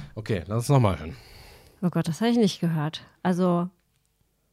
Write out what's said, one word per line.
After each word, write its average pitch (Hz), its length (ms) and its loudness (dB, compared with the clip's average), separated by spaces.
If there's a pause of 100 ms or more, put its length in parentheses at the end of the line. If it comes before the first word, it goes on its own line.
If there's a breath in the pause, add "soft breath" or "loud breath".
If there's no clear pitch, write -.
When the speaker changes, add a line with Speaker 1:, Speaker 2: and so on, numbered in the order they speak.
(160)
Speaker 1:
Okay, 107 320 -4
lass 104 100 -2
uns 117 120 -2
nochmal 110 300 4
hören. 78 160 -10 (680 soft breath)
Speaker 2:
Oh 180 80 0
Gott, 165 180 -2
das 165 120 -6
hab 226 80 0
ich 240 100 2
nicht 220 220 2
gehört. 160 440 -2 (200)
Also 175 460 2 (840)